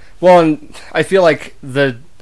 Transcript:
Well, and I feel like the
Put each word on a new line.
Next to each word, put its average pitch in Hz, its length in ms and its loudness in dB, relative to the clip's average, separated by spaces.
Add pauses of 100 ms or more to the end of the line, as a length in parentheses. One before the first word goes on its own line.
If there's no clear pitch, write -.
(200)
Well, 175 200 6
and 156 340 -4 (180)
I 165 120 -2
feel 190 180 0
like 156 400 -2
the 135 360 -4 (240)